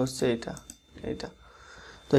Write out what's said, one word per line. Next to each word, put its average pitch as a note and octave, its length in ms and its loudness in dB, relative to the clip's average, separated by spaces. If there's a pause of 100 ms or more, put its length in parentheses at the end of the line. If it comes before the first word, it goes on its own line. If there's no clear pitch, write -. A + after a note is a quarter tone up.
হচ্ছে C3 220 -2 (100)
এইটা, A#2 200 -6 (560)
এইটা। - 200 -8 (800)
তো - 120 4